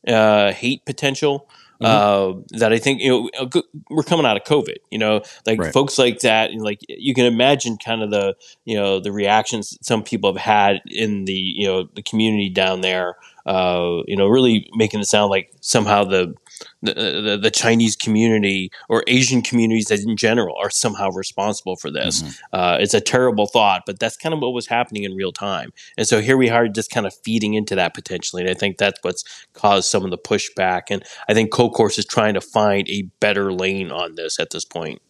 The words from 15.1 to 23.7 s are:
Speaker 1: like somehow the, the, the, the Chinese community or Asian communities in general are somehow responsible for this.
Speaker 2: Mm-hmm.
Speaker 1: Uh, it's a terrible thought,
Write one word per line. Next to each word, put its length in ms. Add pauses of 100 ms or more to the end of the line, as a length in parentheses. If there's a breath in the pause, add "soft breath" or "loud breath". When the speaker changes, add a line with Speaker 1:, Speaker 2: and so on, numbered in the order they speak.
Speaker 1:
like 280
somehow 440
the, 320 (480 loud breath)
the, 100
the, 480
the 80
Chinese 460
community 720 (180 loud breath)
or 200
Asian 340
communities 480
in 260
general 460
are 80
somehow 400
responsible 680
for 140
this. 320
Speaker 2:
Mm-hmm. 100 (220 loud breath)
Speaker 1:
Uh, 260
it's 140
a 80
terrible 460
thought, 400